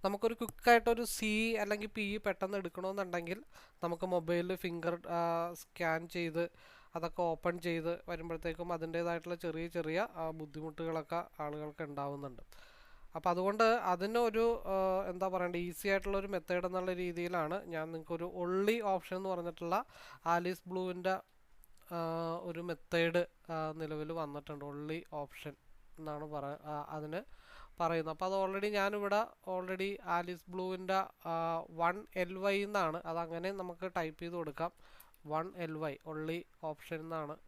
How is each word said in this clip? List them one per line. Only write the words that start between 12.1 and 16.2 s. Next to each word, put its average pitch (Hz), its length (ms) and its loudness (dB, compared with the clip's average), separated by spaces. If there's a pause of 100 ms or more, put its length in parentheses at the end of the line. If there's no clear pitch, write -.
അപ്പോൾ 180 160 2
അതുകൊണ്ട് 196 300 4 (280)
അതിനൊരു, 220 540 4 (280)
ആ, 190 40 4 (340)
എന്താ 185 220 0
പറയണ്ടേ, 175 340 2
ഈസി 175 240 -4
ആയിട്ടുള്ളൊരു 196 420 2